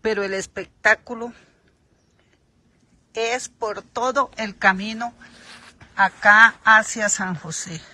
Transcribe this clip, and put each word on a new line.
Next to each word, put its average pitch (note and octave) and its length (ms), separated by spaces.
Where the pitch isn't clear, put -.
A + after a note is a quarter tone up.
pero G#3+ 200
el G3 120
espectáculo A3 960
es A#3 340
por G#3 340
todo B3+ 540
el G#3+ 200
camino G#3+ 560
acá G#3 580
hacia A3 440
San F#3 260
José D#3+ 460